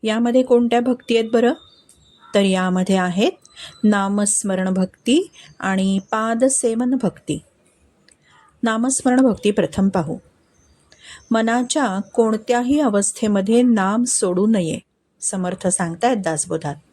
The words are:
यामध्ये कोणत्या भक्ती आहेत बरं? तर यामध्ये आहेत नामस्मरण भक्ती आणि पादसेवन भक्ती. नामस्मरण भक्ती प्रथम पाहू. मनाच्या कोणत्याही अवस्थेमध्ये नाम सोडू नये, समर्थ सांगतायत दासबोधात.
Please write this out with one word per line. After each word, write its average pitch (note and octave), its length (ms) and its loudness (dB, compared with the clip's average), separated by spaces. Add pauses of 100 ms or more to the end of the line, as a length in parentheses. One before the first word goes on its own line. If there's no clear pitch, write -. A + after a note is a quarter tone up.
यामध्ये A#3 400 2
कोणत्या A#3+ 360 2
भक्ती A#3+ 380 -2
आहेत A3+ 140 0
बरं? A#3+ 220 2 (840)
तर G3+ 60 4
यामध्ये F#3 540 0
आहेत F#3 360 0 (520)
नामस्मरण G3 880 0
भक्ती A#3 580 -2 (280)
आणि F#3+ 400 0 (120)
पादसेवन A#3 920 0
भक्ती. - 380 -4 (1200)
नामस्मरण B3 580 0
भक्ती G#3+ 300 2
प्रथम G3 380 0
पाहू. E3+ 280 -4 (1120)
मनाच्या A3+ 680 0 (140)
कोणत्याही A#3+ 680 0
अवस्थेमध्ये G#3 840 0
नाम A3 420 2
सोडू F#3+ 440 0
नये, F3 320 0 (420)
समर्थ F#3 460 -4
सांगतायत F3+ 500 -2
दासबोधात. D#3+ 580 -6 (180)